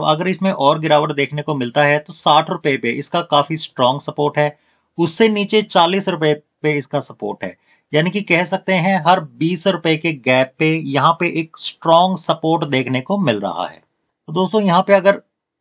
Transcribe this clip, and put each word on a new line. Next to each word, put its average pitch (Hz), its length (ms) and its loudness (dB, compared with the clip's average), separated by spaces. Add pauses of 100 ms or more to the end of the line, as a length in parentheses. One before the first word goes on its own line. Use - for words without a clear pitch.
अगर 156 220 0
इसमें 190 240 -2
और 147 280 0
गिरावट 156 340 2
देखने 143 280 -4
को 151 140 -4
मिलता 127 280 0
है 147 160 2
तो - 140 -12
साठ 160 360 2
रुपए 156 280 -2
पे 117 160 -2
इसका 143 300 -4
काफी 147 340 0
स्ट्रॉन्ग 139 440 -2
सपोर्ट 147 360 -4
है, 147 200 0 (400)
उससे 170 320 2
नीचे 208 340 0
चालीस 190 460 2
रुपए 156 240 0 (280)
पे 147 160 0
इसका 143 240 -4
सपोर्ट 104 420 -10
है। 92 120 -10 (380)
यानी 160 160 0
कि 196 140 -4
कह 175 220 0
सकते 185 300 -4
हैं 185 220 0 (100)
हर 185 120 4 (180)
बीस 170 300 -2
रुपए 165 300 0
के 165 140 -2 (100)
गैप 131 380 2
पे 156 120 2
यहाँ 147 480 0
पे 175 80 -2 (120)
एक 160 200 -10
स्ट्रॉन्ग 175 580 2
सपोर्ट 160 480 -2
देखने 131 360 -2
को 196 180 -4
मिल 120 200 0
रहा 90 280 -6
है। 80 140 -20 (460)
तो 156 60 -12
दोस्तों, 185 280 0
यहाँ 185 200 4
पे 202 120 2
अगर 196 280 4 (400)